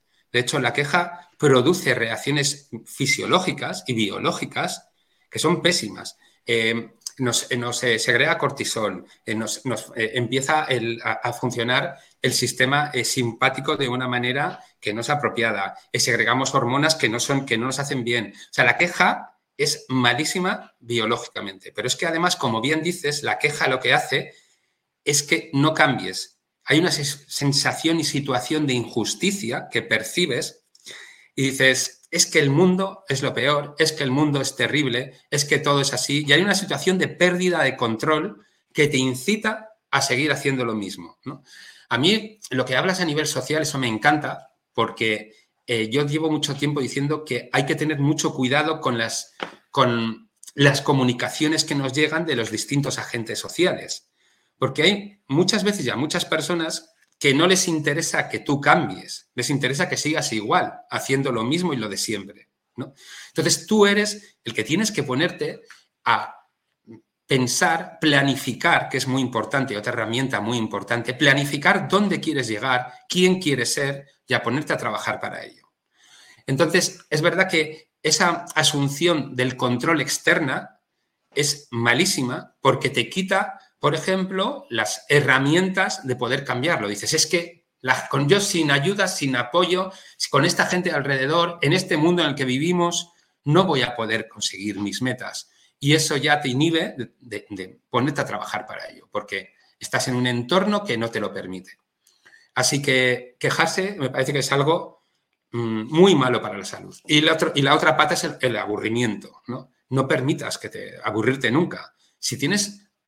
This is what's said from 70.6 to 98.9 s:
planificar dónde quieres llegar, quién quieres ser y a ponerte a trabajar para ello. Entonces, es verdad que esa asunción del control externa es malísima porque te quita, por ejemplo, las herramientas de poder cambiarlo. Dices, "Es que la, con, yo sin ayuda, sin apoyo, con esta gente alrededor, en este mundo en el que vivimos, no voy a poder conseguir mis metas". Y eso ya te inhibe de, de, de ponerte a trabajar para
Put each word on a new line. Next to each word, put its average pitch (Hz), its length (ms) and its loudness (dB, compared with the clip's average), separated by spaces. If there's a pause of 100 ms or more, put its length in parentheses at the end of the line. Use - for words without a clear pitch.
planificar 143 720 2
dónde 185 320 2
quieres 143 300 -2
llegar, 123 440 -2 (160)
quién 185 320 4
quieres 131 320 0
ser 143 340 -4 (200)
y 127 80 0
a 117 80 2
ponerte 147 300 -2
a 147 40 0
trabajar 110 440 -4
para 85 240 -10
ello. - 240 -20 (800)
Entonces, 160 640 0
es 151 140 -2
verdad 175 260 2
que 156 440 -2 (100)
esa 170 440 0 (100)
asunción 147 800 2
del 127 200 0
control 135 440 0
externa - 800 -2 (520)
es - 380 -2
malísima 120 880 0
porque 135 300 2
te 123 180 0
quita, 190 520 -2 (180)
por 147 160 0
ejemplo, 190 720 -2
las 110 400 -4
herramientas 147 960 2
de 127 120 -2
poder 127 280 -2
cambiarlo. 123 440 -2
Dices, - 260 -4
"Es - 120 2
que - 420 -4 (120)
la, - 280 0
con, 139 200 2
yo 202 120 6
sin 160 320 2
ayuda, 185 340 2
sin 135 300 -2
apoyo, 180 560 0 (380)
con 143 140 4
esta 180 220 2
gente 180 240 0
alrededor, 160 720 0
en 143 100 4
este 185 240 0
mundo 170 260 4
en 147 80 2
el 135 40 -2
que 135 100 -2
vivimos, 170 680 0 (320)
no 165 200 6
voy 143 180 2
a 117 120 -2
poder 110 340 -2
conseguir 98 520 -6
mis 98 200 -4
metas". 123 500 -6 (320)
Y 143 120 4
eso 151 240 2
ya 147 240 2
te 139 60 -2
inhibe 160 500 0
de, - 220 -10
de, 104 280 -12
de 92 400 -12
ponerte 143 320 0
a - 60 -2
trabajar - 400 -8
para - 240 -12